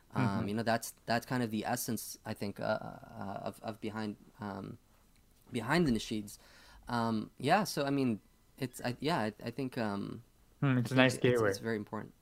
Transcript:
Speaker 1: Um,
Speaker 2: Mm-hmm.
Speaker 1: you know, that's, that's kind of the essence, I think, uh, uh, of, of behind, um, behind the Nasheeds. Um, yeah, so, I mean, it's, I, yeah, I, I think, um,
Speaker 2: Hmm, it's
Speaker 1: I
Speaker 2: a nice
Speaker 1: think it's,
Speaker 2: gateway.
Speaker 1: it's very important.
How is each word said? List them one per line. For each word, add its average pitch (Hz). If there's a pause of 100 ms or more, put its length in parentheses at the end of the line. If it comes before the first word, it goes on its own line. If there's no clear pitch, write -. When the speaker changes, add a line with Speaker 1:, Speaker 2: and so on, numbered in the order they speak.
(140)
Speaker 1:
Um, 101
Speaker 2:
Mm-hmm. 95
Speaker 1:
you 104
know, 117
that's, 113 (120)
that's 117
kind 127
of 110
the 107
essence, -
I 110
think, 101
uh, 113
uh, 107
of, 101
of 110
behind, 107 (240)
um, 104 (760)
behind 131
the 127
Nasheeds. 107 (500)
Um, 117
yeah, 170
so, 147
I 139
mean, 131 (380)
it's, -
I, 120
yeah, 151
I, 107 (120)
I 120
think, 131
um, 104 (380)
Speaker 2:
Hmm, 131
it's 120
Speaker 1:
I -
Speaker 2:
a -
nice 127
Speaker 1:
think -
it's, 120
Speaker 2:
gateway. -
Speaker 1:
it's 101
very 113
important. 107